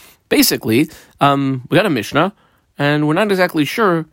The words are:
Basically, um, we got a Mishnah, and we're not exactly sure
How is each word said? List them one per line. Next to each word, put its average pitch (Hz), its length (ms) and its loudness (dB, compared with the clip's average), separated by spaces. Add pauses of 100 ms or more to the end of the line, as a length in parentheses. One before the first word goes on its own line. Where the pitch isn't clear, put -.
(280)
Basically, 135 600 0 (300)
um, 139 500 0
we 165 60 2
got 214 100 4
a 185 40 0
Mishnah, 139 440 0 (420)
and 151 320 0
we're 156 60 0
not 208 160 0
exactly 180 340 0
sure 170 480 0